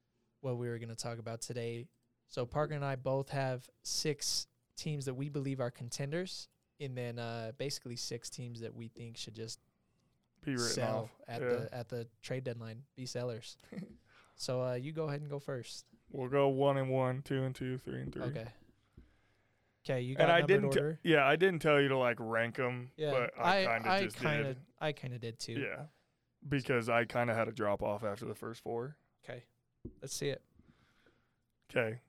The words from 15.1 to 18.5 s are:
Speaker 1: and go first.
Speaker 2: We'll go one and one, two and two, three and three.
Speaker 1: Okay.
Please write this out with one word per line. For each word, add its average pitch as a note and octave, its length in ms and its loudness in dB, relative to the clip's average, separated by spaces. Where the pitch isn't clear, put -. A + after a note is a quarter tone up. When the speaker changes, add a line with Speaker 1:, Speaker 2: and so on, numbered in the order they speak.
Speaker 1:
and D3 80 -8
go C#3+ 80 -4
first. - 480 -8
Speaker 2:
We'll B2+ 180 -2
go C#3 220 6
one C#3 280 6
and C3+ 120 2
one, C3 320 2
two C3+ 220 0
and C3 120 0
two, B2+ 220 -4
three C3 240 -6
and C3+ 100 -6
three. B2+ 120 -6
Speaker 1:
Okay. A#2 240 -4